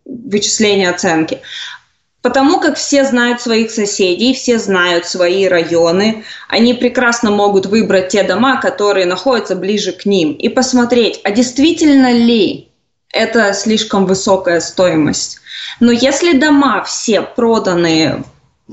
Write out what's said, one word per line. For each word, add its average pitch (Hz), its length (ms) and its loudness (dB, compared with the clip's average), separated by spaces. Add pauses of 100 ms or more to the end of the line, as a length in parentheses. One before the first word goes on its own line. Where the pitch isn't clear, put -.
вычисления 202 840 -2
оценки. 165 500 -2 (840)
Потому 277 380 2
как 339 160 -2
все 277 280 0
знают 240 360 0
своих 226 300 -2
соседей, 202 640 0
все 240 240 0
знают 180 480 0
свои 185 420 0
районы, 170 760 0 (240)
они 233 260 2
прекрасно 240 560 0
могут 202 360 2
выбрать 190 420 0
те 196 140 0
дома, 226 380 0
которые 196 460 0
находятся 196 500 -2
ближе 185 360 -4
к - 140 -8
ним, 175 260 0
и - 160 -2
посмотреть, 240 760 0
а 202 60 -2
действительно 269 840 2
ли 233 560 2 (440)
это 220 420 0
слишком 214 520 -2
высокая 185 540 0
стоимость. - 800 -2 (420)
Но 240 120 4
если 277 460 2
дома 269 460 2
все - 380 -2
проданы, 175 1000 0 (480)